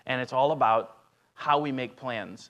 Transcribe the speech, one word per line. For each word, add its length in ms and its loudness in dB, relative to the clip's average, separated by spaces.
and 160 -2
it's 120 -8
all 180 4
about 460 2
how 260 2
we 120 -2
make 240 -4
plans 540 -8